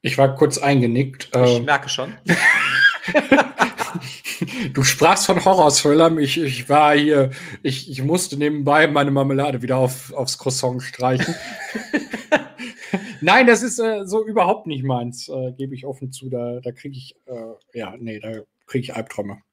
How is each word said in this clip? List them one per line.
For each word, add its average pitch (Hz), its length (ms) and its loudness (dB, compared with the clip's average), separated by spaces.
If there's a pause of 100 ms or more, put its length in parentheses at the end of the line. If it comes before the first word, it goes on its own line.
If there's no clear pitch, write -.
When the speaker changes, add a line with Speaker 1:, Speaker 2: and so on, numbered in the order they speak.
Speaker 1:
Ich - 140 -2
war 135 180 4
kurz 135 240 2
eingenickt, 135 720 0
Speaker 2:
Ich 123 240 4
Speaker 1:
äh, - 40 0
Speaker 2:
merke 139 280 0
schon. 131 240 -6 (120)
Speaker 1:
<laughs> 170 80 2 (2500)
Du 135 100 0
sprachst - 420 4
von 180 180 2
Horror-Thrillern. 160 760 6
Ich, 139 220 0
ich 127 260 -4
war 147 300 6
hier, 147 340 4 (300)
ich, 131 280 -6
ich 131 140 -8
musste 160 340 -2
nebenbei 147 500 4
meine 143 240 2
Marmelade 139 500 0
wieder 127 160 0
auf, 131 360 -2
aufs - 240 -6
Croissant 127 440 -4
streichen. 131 520 -2 (960)
<laughs> 226 920 -6
Nein, 214 260 6
das 233 160 6
ist, 240 160 -6
äh, 220 260 -2
so 214 200 -2
überhaupt 202 420 0
nicht 139 160 -6
meins, 123 460 -6
äh, 131 240 -6
gebe 135 220 -10
ich 127 100 -16
offen 135 260 -10
zu. 131 180 -14
Da, 120 320 -6
da 127 100 -10
krieg 139 240 -16
ich, 131 200 -18 (100)
äh, 127 80 -14 (440)
ja, 113 200 -12
nee, 113 220 -12
da 110 220 -12 (260)
krieg 127 160 -4
ich - 120 -14
Albträume. 104 460 -10 (120)